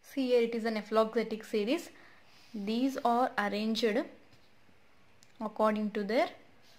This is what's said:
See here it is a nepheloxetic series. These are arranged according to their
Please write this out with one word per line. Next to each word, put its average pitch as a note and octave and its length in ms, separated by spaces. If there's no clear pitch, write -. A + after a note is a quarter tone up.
See C4+ 260
here A#3+ 160
it A#3 120
is A3 80
a A3+ 80
nepheloxetic A3 720
series. A#3 460
These A#3 500
are A#3+ 340
arranged G#3+ 680
according G#3+ 500
to G#3 140
their C4 240